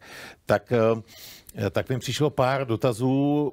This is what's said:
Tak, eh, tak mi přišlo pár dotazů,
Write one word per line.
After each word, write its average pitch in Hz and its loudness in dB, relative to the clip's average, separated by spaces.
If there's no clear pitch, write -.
Tak, - 0
eh, 113 -2
tak 101 -2
mi 127 -2
přišlo 139 0
pár 135 0
dotazů, 131 2